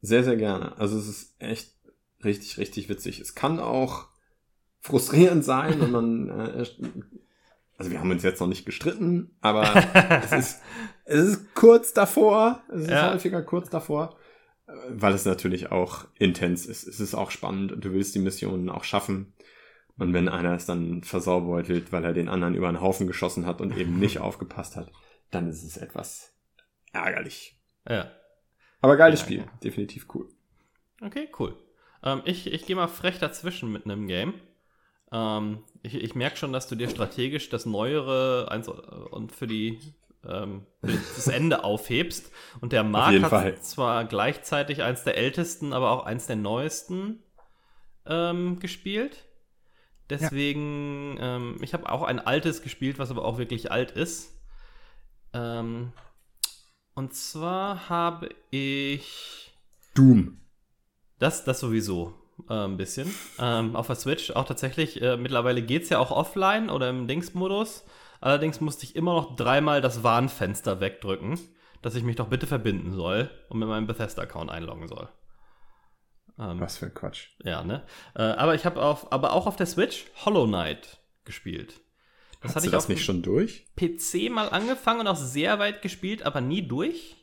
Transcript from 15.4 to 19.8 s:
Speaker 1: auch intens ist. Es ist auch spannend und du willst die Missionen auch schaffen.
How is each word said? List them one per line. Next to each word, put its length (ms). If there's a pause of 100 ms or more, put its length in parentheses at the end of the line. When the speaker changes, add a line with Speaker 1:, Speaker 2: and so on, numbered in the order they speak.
Speaker 1:
auch 340 (100)
intens 520
ist. 200
Es 120
ist 160
auch 160
spannend 400
und 120
du 80
willst 240
die 40
Missionen 500
auch 140
schaffen. 500 (640)